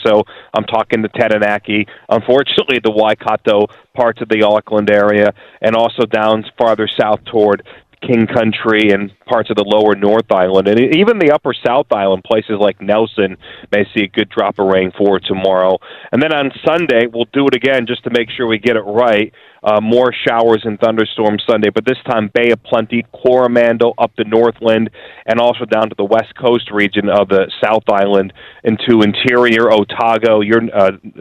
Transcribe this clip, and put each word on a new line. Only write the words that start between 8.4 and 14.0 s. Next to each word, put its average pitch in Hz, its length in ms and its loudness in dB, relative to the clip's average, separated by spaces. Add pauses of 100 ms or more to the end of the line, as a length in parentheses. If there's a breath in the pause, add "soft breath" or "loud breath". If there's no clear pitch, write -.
and 98 200 -2 (140)
parts 117 260 -2
of 107 60 -6
the 104 80 -2
lower 104 320 2
North 104 340 0
Island. 95 380 2
And 107 100 2 (160)
even 202 240 2
the 151 140 2
upper 147 220 -2
South 131 360 -2
Island, 98 340 -2
places 110 360 -4
like 101 200 0
Nelson, 101 580 -2 (340 loud breath)
may 104 120 0 (100)
see 107 100 0